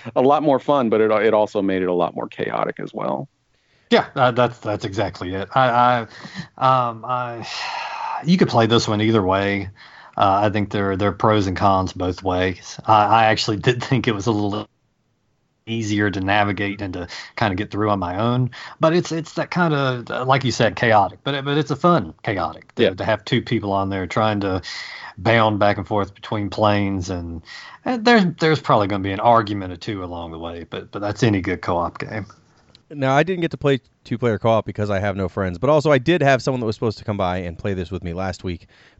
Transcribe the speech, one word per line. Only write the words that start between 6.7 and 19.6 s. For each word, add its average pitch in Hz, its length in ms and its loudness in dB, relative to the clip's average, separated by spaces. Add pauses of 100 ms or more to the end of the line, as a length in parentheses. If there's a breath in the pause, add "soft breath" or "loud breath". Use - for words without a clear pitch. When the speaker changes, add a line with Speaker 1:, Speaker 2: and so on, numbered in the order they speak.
Speaker 2:
um, 113 160 -10
I, 120 420 -6 (800 loud breath)
you 180 140 4
could 170 100 4
play 113 180 4
this 113 220 2
one 104 120 0
either 110 220 4
way. 98 460 0 (480 loud breath)
Uh, 101 280 4
I 107 60 2
think 101 200 -2
there, 98 260 -2
there 101 140 0
are - 20 0
pros 107 340 2
and 92 100 -2
cons 95 360 2
both 90 300 -6
ways. 92 640 -4
I, 107 180 6
I 110 220 4
actually 107 320 0
did 120 260 0
<laughs> - 0 -
think 127 240 0
it 117 60 2
was 98 120 -8
a 117 60 2
little 104 340 -2 (1000)
easier 104 440 0
to 98 100 -4
navigate 101 640 0
and 98 120 -6
to 87 140 -10 (280 loud breath)
kinda 104 180 0
get 101 160 -4
through 107 200 -2
on 101 80 0
my 87 200 -4
own, 120 320 0 (300 loud breath)
but 160 140 4
it's, 175 180 0
it's 160 220 -6
that 147 160 -4
kinda, 139 600 0